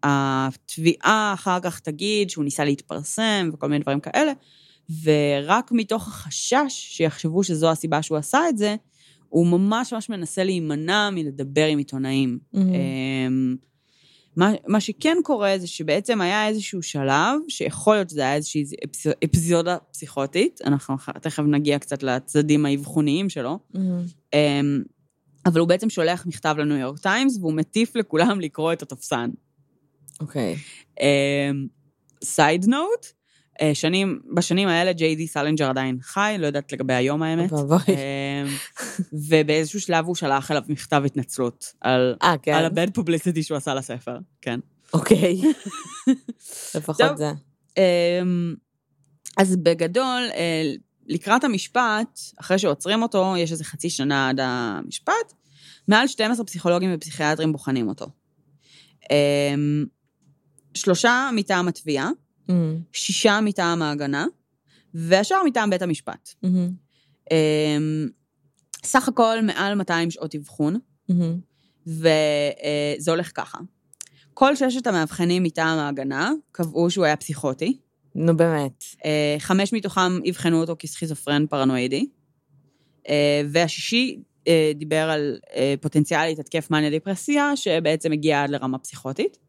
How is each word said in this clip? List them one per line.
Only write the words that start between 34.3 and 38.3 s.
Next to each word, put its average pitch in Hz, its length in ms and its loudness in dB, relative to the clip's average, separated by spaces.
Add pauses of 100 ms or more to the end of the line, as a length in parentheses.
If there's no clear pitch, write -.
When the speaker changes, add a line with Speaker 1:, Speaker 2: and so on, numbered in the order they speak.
Speaker 1:
בשנים 175 320 2
האלה 175 260 2
ג'יי 160 220 0
די 160 120 -6
סלינג'ר 151 420 0
עדיין 131 320 -2
חי, 208 380 -2
לא 160 80 -2
יודעת 143 260 -6
לגבי 131 200 -2
היום 139 300 0
האמת. 165 300 0
Speaker 2:
ואבוי. 147 240 4 (100)
Speaker 1:
אמ, 139 680 -2 (580)